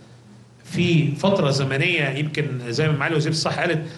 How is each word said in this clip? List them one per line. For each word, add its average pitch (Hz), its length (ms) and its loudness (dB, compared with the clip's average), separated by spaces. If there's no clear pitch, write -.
في 170 460 2
فترة 190 400 2
زمنية، 139 580 0
يمكن 147 360 -4
زي 151 180 0
ما 147 100 2
معالي 156 180 0
وزير 156 160 0
الصحة 151 300 -2
قالت، 165 200 0